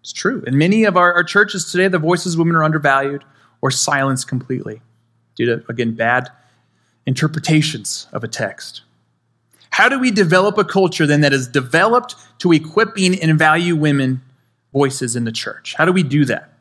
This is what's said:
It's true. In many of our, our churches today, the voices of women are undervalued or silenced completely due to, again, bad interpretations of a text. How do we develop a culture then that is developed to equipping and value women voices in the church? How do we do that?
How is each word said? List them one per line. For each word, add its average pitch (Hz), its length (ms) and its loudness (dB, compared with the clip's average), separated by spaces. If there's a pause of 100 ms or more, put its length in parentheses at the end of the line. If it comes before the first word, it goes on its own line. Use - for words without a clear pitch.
It's - 100 -18
true. - 340 -6
In 131 140 0
many 202 240 2
of 196 120 2
our, 175 160 6
our 175 120 2
churches 202 480 0
today, 185 160 2
the 185 100 0
voices 175 380 0
of 165 40 0
women 170 160 2
are 160 80 2
undervalued 143 600 0 (380)
or 131 100 0
silenced 135 560 -2
completely 120 540 -8 (520)
due 120 140 -2
to, 117 220 -4
again, 117 260 -4
bad 120 340 -2 (800)
interpretations 151 1040 -2
of 113 100 -6
a 110 40 -10
text. - 560 -10 (880)
How 220 180 4
do 269 100 0
we 254 120 2
develop 196 480 2
a 202 40 2
culture 180 440 0
then 147 140 2
that 143 120 4
is 127 140 -2
developed 165 680 0 (240)
to 175 120 2
equipping 185 680 0
and 160 200 2
value 165 360 2
women 139 460 0 (500)
voices 135 440 -2
in 120 80 -2
the 113 80 -4
church? - 440 -10
How 156 100 2
do 180 60 2
we 180 120 2
do 143 220 2
that? - 360 -6